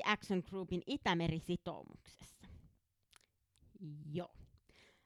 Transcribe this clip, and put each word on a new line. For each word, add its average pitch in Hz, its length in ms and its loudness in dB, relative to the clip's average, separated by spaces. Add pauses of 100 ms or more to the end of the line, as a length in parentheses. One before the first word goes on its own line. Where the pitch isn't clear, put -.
Action 196 400 4
Groupin 180 420 -2
Itämeri-sitoumuksessa. 170 1600 0 (1600)
Joo. 175 240 -2 (720)